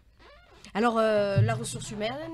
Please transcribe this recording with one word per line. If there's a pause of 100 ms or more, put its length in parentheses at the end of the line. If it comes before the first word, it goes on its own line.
(760)
Alors,
euh,
la
ressource
humaine,